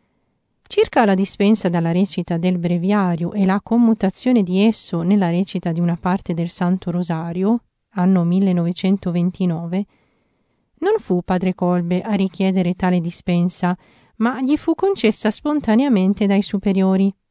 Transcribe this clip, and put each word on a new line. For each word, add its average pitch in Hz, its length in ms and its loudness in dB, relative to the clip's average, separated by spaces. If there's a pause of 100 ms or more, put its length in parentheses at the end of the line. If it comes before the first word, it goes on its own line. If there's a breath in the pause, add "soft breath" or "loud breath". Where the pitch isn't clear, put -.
(680)
Circa 403 380 2
la 196 80 4
dispensa 196 560 0
dalla 170 220 0
recita 175 460 -2
del 180 200 0
breviario 175 760 -2
e 202 120 0
la 190 160 2
commutazione 233 800 2
di 190 240 2
esso 180 380 -2
nella 185 260 2
recita 175 420 -2
di 165 80 -2
una 170 160 0
parte 185 380 -2
del 170 160 -2
Santo 180 400 -2
Rosario, 175 760 -2 (260)
anno 180 320 2
millenovecentoventinove, 180 1600 0 (920)
non 381 180 0
fu 180 260 -2
Padre 180 300 0
Kolbe 180 480 0
a 220 120 -4
richiedere 190 600 0
tale 180 260 0
dispensa, 175 800 -2 (380 soft breath)
ma 233 260 -2
gli 277 160 0
fu - 160 -2
concessa 320 560 0
spontaneamente 220 960 0
dai 196 160 2
superiori, 190 720 0 (180)